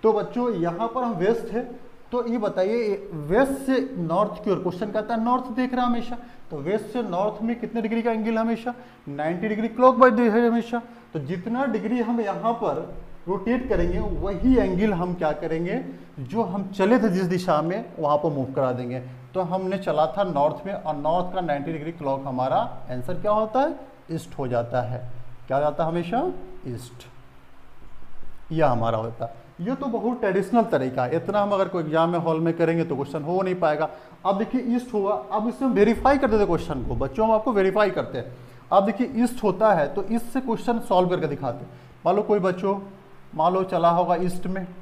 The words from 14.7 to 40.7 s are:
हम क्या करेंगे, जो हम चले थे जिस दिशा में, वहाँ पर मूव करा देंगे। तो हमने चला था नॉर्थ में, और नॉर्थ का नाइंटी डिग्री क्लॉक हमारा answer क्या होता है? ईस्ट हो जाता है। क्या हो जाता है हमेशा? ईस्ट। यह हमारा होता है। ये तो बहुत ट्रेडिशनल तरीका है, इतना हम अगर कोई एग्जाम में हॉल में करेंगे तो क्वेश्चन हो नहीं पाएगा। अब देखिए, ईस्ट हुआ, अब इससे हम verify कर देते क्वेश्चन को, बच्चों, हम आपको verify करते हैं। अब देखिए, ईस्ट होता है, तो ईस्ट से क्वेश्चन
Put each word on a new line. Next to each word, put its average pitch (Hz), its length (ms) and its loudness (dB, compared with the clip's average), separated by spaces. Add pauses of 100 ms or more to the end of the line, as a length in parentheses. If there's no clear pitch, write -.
हम 175 200 -2
क्या 165 180 0
करेंगे, 175 540 -2 (340)
जो 180 240 -2
हम 190 240 -4
चले 208 320 4
थे 220 100 4
जिस 185 140 2
दिशा 175 380 2
में, 185 240 -2 (140)
वहाँ 147 180 4
पर 160 120 2
मूव 135 240 -2
करा 135 180 2
देंगे। 123 280 -4 (340)
तो 185 80 0
हमने 185 360 -2
चला 156 300 2
था 202 160 -2
नॉर्थ 151 420 0
में, 196 80 -6
और 156 220 -4
नॉर्थ 175 400 0
का 185 60 0
नाइंटी 151 320 -2
डिग्री 156 180 -6
क्लॉक 135 340 -4
हमारा 131 320 0 (340)
answer 127 220 -4
क्या 180 180 0
होता 220 280 2
है? 277 200 0 (320)
ईस्ट - 280 -8
हो 135 80 -2
जाता 120 340 0
है। 123 280 -6 (380)
क्या 131 100 0
हो 143 60 2
जाता 151 200 0
है 160 60 0
हमेशा? 175 420 0 (360)
ईस्ट। - 400 -12 (1400)
यह 156 160 4
हमारा 113 300 2
होता 113 280 -4
है। - 180 -14 (240)
ये 262 80 -2
तो 269 100 -8
बहुत 233 340 -2
ट्रेडिशनल 202 440 2
तरीका 131 420 0
है, 123 100 -2
इतना 196 260 0
हम 202 100 0
अगर 190 160 2
कोई 180 160 -2
एग्जाम 160 260 2
में 175 100 0
हॉल 160 200 0
में 165 140 2
करेंगे 165 300 2
तो 160 120 -2
क्वेश्चन 139 260 -6
हो 175 200 0
नहीं 185 140 0
पाएगा। 156 340 0 (360)
अब 196 120 2
देखिए, 226 240 0
ईस्ट 240 320 -2
हुआ, 202 380 0
अब 214 160 0
इससे 262 180 -2
हम 254 60 4
verify 226 460 6
कर 269 100 2
देते 214 180 4
क्वेश्चन 156 420 -2
को, 127 80 -2
बच्चों, 135 320 0
हम 226 60 6
आपको 220 180 2
verify 202 380 4
करते 147 280 -4
हैं। - 200 -8 (340)
अब 196 140 8
देखिए, 220 300 0
ईस्ट 240 280 0
होता 214 300 4
है, 143 200 2
तो 196 180 -2
ईस्ट 226 140 0
से 262 160 -2
क्वेश्चन 226 380 -2